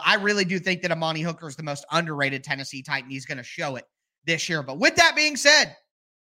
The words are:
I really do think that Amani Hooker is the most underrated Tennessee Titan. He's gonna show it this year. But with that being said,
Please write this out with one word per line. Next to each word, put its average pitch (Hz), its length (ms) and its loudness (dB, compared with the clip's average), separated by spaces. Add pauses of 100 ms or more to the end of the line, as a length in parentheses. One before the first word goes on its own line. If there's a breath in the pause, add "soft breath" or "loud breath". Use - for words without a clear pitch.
I 196 100 6
really 202 300 0
do 180 140 -2
think 180 240 -2
that 170 80 -2
Amani 160 320 -2
Hooker 165 260 -8
is 135 80 -14
the 160 60 -12
most 143 280 -8
underrated 143 500 -2
Tennessee 135 400 -8
Titan. 135 280 -6
He's 135 160 -10
gonna 131 180 -10
show 147 320 -6
it 113 80 -12 (400)
this 160 240 -2
year. 160 160 -2
But 135 160 -8
with 320 160 4
that 330 180 6
being 302 220 2
said, 285 400 4 (540)